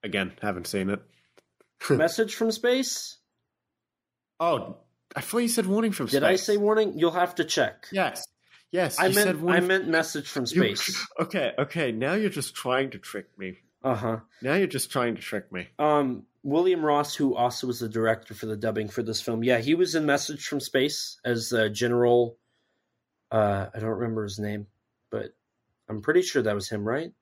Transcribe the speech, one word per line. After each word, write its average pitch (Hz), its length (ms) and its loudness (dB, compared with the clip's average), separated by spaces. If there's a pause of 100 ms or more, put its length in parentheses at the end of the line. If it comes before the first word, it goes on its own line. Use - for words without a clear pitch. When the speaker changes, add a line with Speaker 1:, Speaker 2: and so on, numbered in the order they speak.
Speaker 1:
Again, 95 380 -2
haven't 90 260 -4
seen 98 240 -2
it. 101 100 -4 (480)
<laughs> - 400 -16
Speaker 2:
Message 165 460 2
from 226 160 0
Space? 247 680 -2 (1200)
Speaker 1:
Oh, 156 380 0 (380)
I - 60 -4
thought - 180 -2
you 240 80 2
said 233 180 0
Warning 208 260 2
from 131 160 -4
Speaker 2:
Did 135 160 2
I 190 120 6
Speaker 1:
Space. 190 80 -2
Speaker 2:
say 208 140 2
Warning? 208 400 2
You'll 160 140 4
have 175 240 0
to 160 100 0
check. - 460 -2
Speaker 1:
Yes. 185 340 -2 (460)
Yes, 170 280 0
Speaker 2:
I 185 80 4
Speaker 1:
you 190 80 4
Speaker 2:
meant, 208 100 6
Speaker 1:
said 160 160 0
Warning 175 220 4
Speaker 2:
I - 40 2
meant 190 200 2
Message 160 400 0
from 135 160 -4
Speaker 1:
You 120 40 -4 (280)
Speaker 2:
Space. - 380 -4
Speaker 1:
<laughs> - 60 -8
Okay, 165 380 -2
okay, 147 340 0
now 127 220 -2
you're 208 160 0
just - 240 -6
trying 131 380 0
to 98 80 -14
trick - 280 -12 (100)
me. 95 200 -10 (260)
Speaker 2:
Uh-huh. 113 340 -2 (260)
Speaker 1:
Now 135 100 0
you're 190 140 2
just - 240 -6
trying 120 240 0
to - 60 -14
trick - 300 -8
me. - 180 -10 (100)
Speaker 2:
Um, 147 440 2 (200)
William 165 420 2
Ross, 147 300 2
who 135 200 0
also 123 300 0
was 120 140 -4
the 113 100 -6
director 110 460 0
for - 100 -10
the 107 120 -4
dubbing 110 320 -2
for 120 120 -4
this 110 200 -4
film, 113 220 -2
yeah, 123 140 4
he 127 160 0
was 170 220 2
in 156 100 2
Message 143 400 0
from 147 140 -4
Space - 680 -2
as, 117 260 -2
uh, 110 180 2
General, 120 680 2 (920)
uh, 101 420 2
I 110 60 -10
don't 110 100 -4
remember 113 340 -4
his 101 140 -8
name, 104 300 -6 (420)
but 110 220 -6 (580)
I'm 107 120 -6
pretty 165 200 4
sure 151 220 0
that 104 120 2
was 98 140 -6
him, 104 180 -4
right? 139 240 -4 (100)